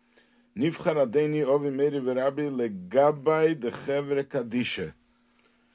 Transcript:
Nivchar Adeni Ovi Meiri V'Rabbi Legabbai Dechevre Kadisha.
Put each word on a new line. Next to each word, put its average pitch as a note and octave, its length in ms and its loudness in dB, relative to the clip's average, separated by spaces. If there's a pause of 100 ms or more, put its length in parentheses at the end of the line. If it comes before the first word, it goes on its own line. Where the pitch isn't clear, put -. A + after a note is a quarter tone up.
(540)
Nivchar D3+ 520 0
Adeni D3+ 360 0
Ovi C#3+ 320 2
Meiri C#3+ 240 0
V'Rabbi C3+ 520 -2
Legabbai C3+ 1040 2
Dechevre C#3 680 -2
Kadisha. A#2 680 -4 (840)